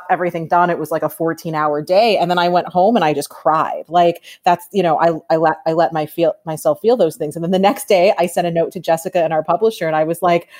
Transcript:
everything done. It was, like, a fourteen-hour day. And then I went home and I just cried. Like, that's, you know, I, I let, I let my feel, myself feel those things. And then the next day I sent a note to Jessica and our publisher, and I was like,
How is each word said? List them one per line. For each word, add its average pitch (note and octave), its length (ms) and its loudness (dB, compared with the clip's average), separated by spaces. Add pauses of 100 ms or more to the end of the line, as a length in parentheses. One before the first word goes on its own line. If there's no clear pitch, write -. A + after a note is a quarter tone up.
everything E3+ 400 -2
done. F3 200 2
It E3+ 100 -2
was, D3+ 120 -8
like, D#3 100 -2
a D#3 60 0
fourteen-hour D#3 760 -4
day. G3 340 2
And F3 120 0
then F3 80 0
I F3 120 2
went F3 180 0
home F#3 300 2
and F3 80 2
I D3+ 80 2
just C#3 160 -4
cried. D#3 580 -2
Like, E3+ 340 2 (220)
that's, F3 300 0
you G3 100 0
know, D#3+ 160 2
I, E3+ 140 2 (200)
I E3 40 4
let, D#3+ 280 0
I E3 60 0
let D#3+ 220 2
my D#3 120 -4
feel, D#3+ 280 0 (120)
myself D#3 360 -2
feel A#3 160 2
those E3 180 0
things. D3+ 220 -6
And E3 60 -8
then E3+ 80 -2
the F#3 80 2
next G3 280 0
day G3 300 4
I F3 80 2
sent F3 220 -2
a E3+ 40 -4
note F3 220 -2
to F3+ 80 -12
Jessica E3 420 -2
and D#3+ 80 0
our D#3 120 0
publisher, F3 440 -2
and D#3 80 -2
I D#3 80 2
was D#3+ 180 -6
like, F3 280 0 (100)